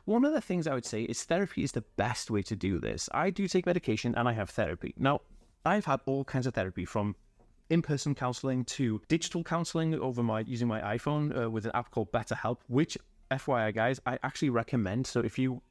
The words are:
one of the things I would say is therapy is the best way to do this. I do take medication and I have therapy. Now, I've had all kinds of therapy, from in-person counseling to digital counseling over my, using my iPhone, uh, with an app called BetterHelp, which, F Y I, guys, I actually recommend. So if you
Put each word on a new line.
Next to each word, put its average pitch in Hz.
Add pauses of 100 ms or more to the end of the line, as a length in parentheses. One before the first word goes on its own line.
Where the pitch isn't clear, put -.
one 240
of 302
the 226
things 175
I 143
would 123
say 113
is -
therapy 185
is 139
the 113 (120)
best 110
way 104
to 104
do 92
this. 55
I 170
do 185
take 185
medication 123
and 120
I 120
have 107
therapy. 90
Now, 139 (420)
I've 196
had 139
all 135
kinds 131
of 123
therapy, 92
from 104 (540)
in-person 151
counseling 127
to 113
digital 170
counseling 160
over 120
my, 110
using 120
my 110 (160)
iPhone, 147
uh, 117
with 110
an 113
app 120
called 110
BetterHelp, 113 (100)
which, 139 (360)
F 131
Y 117
I, 107
guys, 117
I 123
actually 135
recommend. 117
So -
if -
you 127 (100)